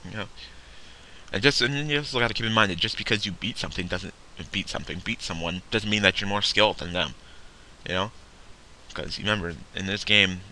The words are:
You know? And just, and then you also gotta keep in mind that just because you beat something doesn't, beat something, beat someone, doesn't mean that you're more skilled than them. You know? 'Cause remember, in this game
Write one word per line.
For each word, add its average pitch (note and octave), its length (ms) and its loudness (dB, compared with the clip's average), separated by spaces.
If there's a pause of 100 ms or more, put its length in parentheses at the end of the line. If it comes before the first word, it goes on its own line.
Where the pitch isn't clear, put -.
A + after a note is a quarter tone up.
You F#2+ 120 -10
know? G#2 80 -4 (1080)
And G2+ 100 0
just, C#3 180 4
and B2+ 140 4
then D3 160 -2
you D3 80 2
also C3 200 -2
gotta A#2 140 4
keep A2+ 140 -2
in A2 60 2
mind G#2+ 180 6
that E2+ 80 -2
just A2 180 0
because G#2+ 300 0
you G2 60 -4
beat - 260 -6
something F2 280 -4
doesn't, F2+ 280 -4 (360)
beat G2 180 -4
something, D#2 360 -6
beat A2+ 160 -4
someone, E2+ 500 -4
doesn't G#2+ 200 0
mean G#2 120 4
that F#2+ 180 6
you're G2+ 100 -2
more G2+ 120 0
skilled G2+ 360 4
than F2 140 -6
them. E2+ 220 -2 (720)
You F2 80 -2
know? G2 180 0 (840)
'Cause - 240 -6
remember, G2+ 360 0 (200)
in F#2+ 120 -4
this G2+ 180 -2
game F#2+ 360 6 (120)